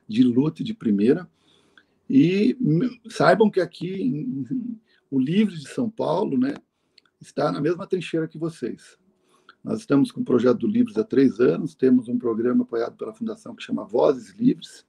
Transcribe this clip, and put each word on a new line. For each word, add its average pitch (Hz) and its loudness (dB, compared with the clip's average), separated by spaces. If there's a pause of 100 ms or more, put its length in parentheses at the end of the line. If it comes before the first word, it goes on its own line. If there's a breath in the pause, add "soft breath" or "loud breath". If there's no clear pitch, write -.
de 110 2
luta 131 0
de 110 -6
primeira. 113 0 (800)
E, 185 4
hum, 170 0 (100)
saibam 190 4
que 185 0
aqui, 170 -6
em, 143 -4
em, - -8 (280)
o 135 -2
Livre 175 0
de 139 -14
São 120 -4
Paulo, 147 -2
né, 127 0 (640)
está 147 -4
na 165 -6
mesma 170 -2
trincheira 165 -4
que 160 -20
vocês. 160 -10 (640 soft breath)
Nós 110 -6
estamos 139 0
com 131 -8
o 123 -6
projeto 123 2
do 120 -2
Livres 120 0
há 110 2
três 120 2
anos, 151 0
temos 127 2
um 120 -2
programa 120 0
apoiado 117 -6
pela 113 -12
Fundação - -10
que - -16
chama 113 -6
Vozes 131 0
Livres, - -2